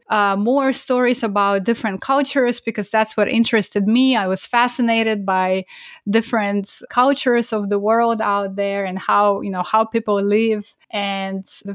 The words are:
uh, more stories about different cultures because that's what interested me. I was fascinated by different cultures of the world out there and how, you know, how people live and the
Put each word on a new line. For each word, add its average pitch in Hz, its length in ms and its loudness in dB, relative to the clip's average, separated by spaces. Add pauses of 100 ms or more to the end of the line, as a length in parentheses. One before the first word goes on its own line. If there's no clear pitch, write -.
uh, 202 280 2
more 262 360 2
stories 247 500 0
about 202 420 0
different 214 360 -2
cultures 269 600 0
because 220 280 -6
that's 220 280 0
what 208 120 2
interested 214 580 0
me. 254 300 4
I 196 120 0
was 185 180 -2
fascinated 226 800 0
by 185 380 0 (440)
different 202 800 0
cultures 247 640 2
of 208 160 -2
the 202 120 0
world 226 420 2
out 202 320 -2
there 202 320 -2
and 185 120 -6
how, 208 420 2
you 202 100 -6
know, 180 140 -4
how 220 200 2
people 220 380 -2
live 214 540 0 (140)
and 196 540 -6 (200)
the 196 100 -10